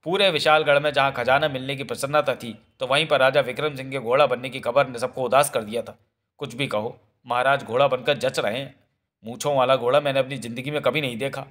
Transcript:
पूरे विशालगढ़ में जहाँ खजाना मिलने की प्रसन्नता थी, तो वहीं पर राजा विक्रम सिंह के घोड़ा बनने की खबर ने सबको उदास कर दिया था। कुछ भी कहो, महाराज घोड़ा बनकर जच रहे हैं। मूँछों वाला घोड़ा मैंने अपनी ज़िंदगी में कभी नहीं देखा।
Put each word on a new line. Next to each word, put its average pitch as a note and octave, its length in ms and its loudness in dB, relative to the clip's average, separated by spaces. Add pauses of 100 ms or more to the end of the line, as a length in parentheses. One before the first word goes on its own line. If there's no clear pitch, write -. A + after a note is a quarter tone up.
पूरे G3 260 2
विशालगढ़ D3+ 500 4
में D3 140 0
जहाँ C#3 180 4
खजाना C3 380 2
मिलने C3 260 -6
की C3+ 80 -8
प्रसन्नता C3+ 520 -2
थी, A#2 240 -12 (200)
तो C3 80 -6
वहीं C#3+ 180 2
पर D3+ 140 2
राजा C3+ 220 4
विक्रम C3+ 340 -4
सिंह C3 160 -12
के C3+ 80 -4
घोड़ा B2 260 4
बनने B2+ 240 -4
की C3 100 -10
खबर B2 280 2
ने B2 120 -12
सबको B2+ 240 -4
उदास C3+ 260 2
कर A#2 140 -4
दिया A2 180 -6
था। - 160 -14 (400)
कुछ C#3 160 -12
भी C3 140 -6
कहो, G#2+ 320 -6 (280)
महाराज B2+ 360 0
घोड़ा C3 240 2
बनकर B2+ 300 0
जच C3+ 220 -2
रहे A#2 200 -2
हैं। C#3 160 -14 (500)
मूँछों C#3 300 -4
वाला C3 200 4
घोड़ा B2 240 2
मैंने C#3 200 0
अपनी C3 180 -2
ज़िंदगी A#2+ 340 -8
में D3 100 -4
कभी C3 200 0
नहीं B2 160 -6
देखा। C3+ 340 -8